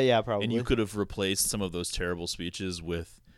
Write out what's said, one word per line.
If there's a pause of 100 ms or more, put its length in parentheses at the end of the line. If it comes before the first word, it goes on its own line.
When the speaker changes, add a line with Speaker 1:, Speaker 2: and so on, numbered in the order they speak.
Speaker 1:
yeah,
Speaker 2:
And
you
Speaker 1:
probably.
Speaker 2:
could
have
replaced
some
of
those
terrible
speeches
with (180)